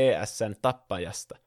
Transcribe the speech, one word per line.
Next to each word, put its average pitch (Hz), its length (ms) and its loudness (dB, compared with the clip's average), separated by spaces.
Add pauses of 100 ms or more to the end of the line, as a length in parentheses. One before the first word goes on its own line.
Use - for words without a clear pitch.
(240)
S:n 107 380 -4
tappajasta. - 720 -4 (100)